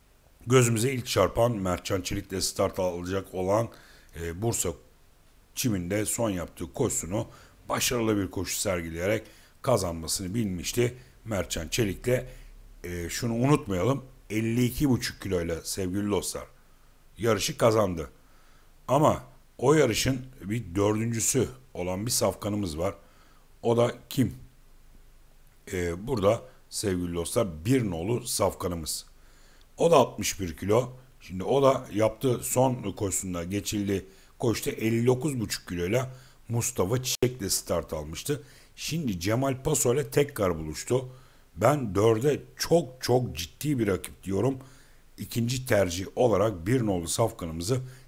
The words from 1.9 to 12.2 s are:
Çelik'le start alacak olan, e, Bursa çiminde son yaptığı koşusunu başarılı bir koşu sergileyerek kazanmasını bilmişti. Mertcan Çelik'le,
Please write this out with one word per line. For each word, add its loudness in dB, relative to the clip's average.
Çelik'le -6
start -2
alacak -4
olan, 0
e, -8
Bursa -2
çiminde -2
son -2
yaptığı -8
koşusunu -2
başarılı 0
bir -2
koşu -6
sergileyerek -2
kazanmasını -2
bilmişti. -2
Mertcan -4
Çelik'le, -2